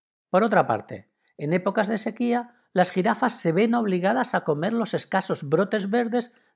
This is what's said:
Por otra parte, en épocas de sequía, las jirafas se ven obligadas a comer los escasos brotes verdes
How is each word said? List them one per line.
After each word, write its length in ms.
Por 140
otra 240
parte, 440
en 160
épocas 340
de 100
sequía, 580
las 200
jirafas 420
se 180
ven 220
obligadas 600
a 120
comer 260
los 220
escasos 560
brotes 400
verdes 440